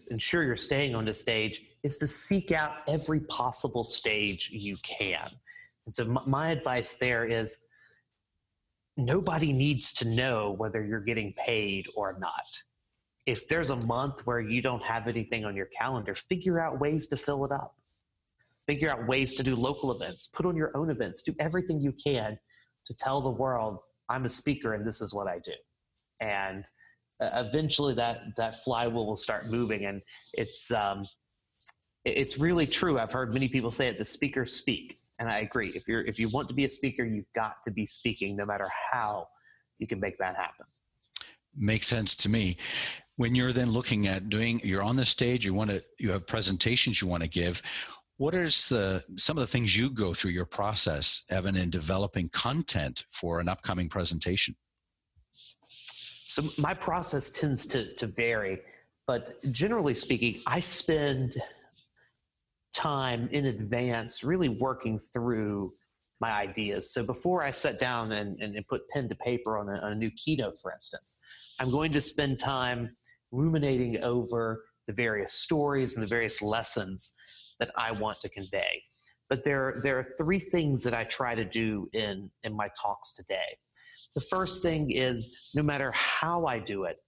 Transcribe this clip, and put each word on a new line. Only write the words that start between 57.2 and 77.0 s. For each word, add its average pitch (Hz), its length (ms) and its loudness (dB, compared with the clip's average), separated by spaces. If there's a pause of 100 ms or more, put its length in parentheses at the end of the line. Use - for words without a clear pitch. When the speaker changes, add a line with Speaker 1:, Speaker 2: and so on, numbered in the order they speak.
Speaker 1:
tends - 380 2
to, - 300 -2
to 117 100 -4
vary, 104 540 -2 (440)
but 123 240 -4 (220)
generally 165 420 2
speaking, 113 540 2
I 170 120 2
spend 143 760 2 (1400)
time 131 580 0
in 143 140 0
advance 117 760 0
really 160 260 2
working 120 480 -2
through 107 760 -2 (480)
my 113 120 -2
ideas. 101 600 0
So 117 140 2
before 170 380 0
I 139 80 0
sit 139 280 4
down 120 320 0
and, 104 300 -4
and, 104 140 -6
and 107 120 -8
put - 220 -4
pen 131 200 -2
to 147 80 -4
paper 120 420 -2
on 101 100 -6
a, 98 40 -4
on 104 180 -4
a 104 40 -4
new 110 140 -2
keynote, 110 480 -2
for 90 140 -10
instance, - 500 -6 (380)
I'm 127 100 0
going 151 240 2
to 143 80 4
spend 135 380 2
time 123 580 -2 (340)
ruminating 135 720 2
over 117 600 -2 (240)
the 117 60 -8
various 107 400 0
stories 143 640 2
and 113 80 -2
the 104 40 -2
various 113 320 2
lessons 104 720 0 (460)